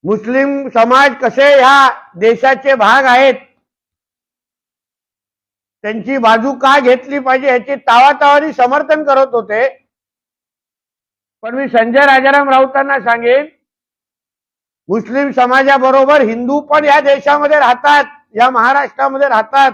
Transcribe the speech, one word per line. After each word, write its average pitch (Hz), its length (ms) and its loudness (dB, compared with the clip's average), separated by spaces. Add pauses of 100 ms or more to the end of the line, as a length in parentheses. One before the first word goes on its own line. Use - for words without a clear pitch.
मुस्लिम 262 640 -4
समाज 247 520 2
कसे 254 300 -2
ह्या 269 380 4 (300)
देशाचे 262 560 0
भाग 240 300 2
आहेत, 262 300 2 (2500)
त्यांची 220 340 -8
बाजू 226 400 0
का 269 220 0
घेतली 254 380 -2
पाहिजे 262 280 -4
याचे 262 320 -2
तावातावानी 285 720 2
समर्थन 294 520 -2
करत 269 300 0
होते. 220 320 -4 (1800)
पण 233 120 -12
मी 269 140 -6
संजय 240 380 2
राजाराम 277 440 2
राऊतांना 269 500 0
सांगेन, 233 460 -2 (1400)
मुस्लिम 247 440 -4
समाजाबरोबर 269 880 2
हिंदू 247 460 -2
पण 302 180 0
या 294 160 2
देशामध्ये 285 580 0
राहतात, 277 460 0 (300)
या 240 160 2
महाराष्ट्रामध्ये 269 760 -2
राहतात. 254 460 0